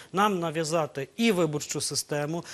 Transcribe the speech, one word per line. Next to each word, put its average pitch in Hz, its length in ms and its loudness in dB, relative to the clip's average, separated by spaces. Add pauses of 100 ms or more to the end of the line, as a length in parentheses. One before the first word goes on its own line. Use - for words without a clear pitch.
(140)
нам 196 260 2
нав'язати 160 680 -2 (100)
і 233 140 4
виборчу 156 500 0
систему, 147 600 -4 (100)